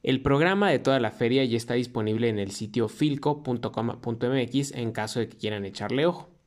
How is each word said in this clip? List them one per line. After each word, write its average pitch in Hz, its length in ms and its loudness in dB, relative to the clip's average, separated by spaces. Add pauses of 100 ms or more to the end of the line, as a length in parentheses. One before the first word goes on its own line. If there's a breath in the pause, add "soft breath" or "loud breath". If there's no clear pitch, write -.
El 131 200 0
programa 180 480 4
de 131 100 4
toda 135 180 4
la 110 140 0
feria 127 320 2
ya 117 140 0
está 117 160 -4
disponible 117 540 0
en 107 120 0
el 98 100 -4
sitio 110 380 -2
filco 147 560 0
punto 117 260 -2
com 117 300 -4
punto 117 260 -4
m 131 160 2
x 139 300 -2
en 117 180 -4
caso 110 300 -4
de 110 80 -2
que - 80 -18
quieran 104 300 -4
echarle 107 400 -2
ojo. 175 240 -2 (160)